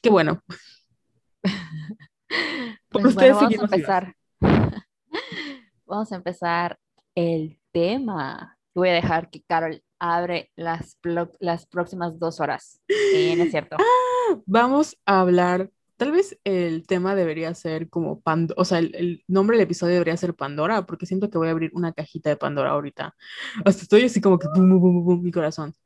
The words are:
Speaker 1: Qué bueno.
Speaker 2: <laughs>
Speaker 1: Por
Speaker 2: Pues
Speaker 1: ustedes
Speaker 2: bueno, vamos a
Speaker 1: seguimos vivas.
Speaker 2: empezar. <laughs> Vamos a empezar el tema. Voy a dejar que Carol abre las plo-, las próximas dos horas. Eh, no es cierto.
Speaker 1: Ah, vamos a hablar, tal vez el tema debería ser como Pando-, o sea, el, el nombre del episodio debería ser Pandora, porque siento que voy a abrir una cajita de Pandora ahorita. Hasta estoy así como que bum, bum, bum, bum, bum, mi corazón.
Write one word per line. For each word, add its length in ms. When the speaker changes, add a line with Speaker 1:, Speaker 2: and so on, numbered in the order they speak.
Speaker 1:
Qué 100
bueno. 320
Speaker 2:
<laughs> 560
Speaker 1:
Por 140
Speaker 2:
Pues 40
Speaker 1:
ustedes 80
Speaker 2:
bueno, 220
vamos 60
a 60
Speaker 1:
seguimos 220
vivas. 200
Speaker 2:
empezar. 240
<laughs> 1300
Vamos 260
a 40
empezar 600
el 460
tema. 840
Voy 140
a 60
dejar 340
que 140
Carol 400
abre 580
las 460
plo-, 380
las 260
próximas 520
dos 220
horas. 480
Eh, 480
no 80
es 60
cierto. 280
Speaker 1:
Ah, 580
vamos 580
a 160
hablar, 500
tal 140
vez 320
el 420
tema 280
debería 400
ser 360
como 320
Pando-, 340
o 80
sea, 140
el, 160
el 340
nombre 300
del 60
episodio 300
debería 220
ser 180
Pandora, 520
porque 180
siento 240
que 80
voy 120
a 20
abrir 240
una 180
cajita 380
de 60
Pandora 340
ahorita. 440
Hasta 160
estoy 220
así 180
como 160
que 160
bum, 160
bum, 100
bum, 140
bum, 100
bum, 180
mi 100
corazón. 420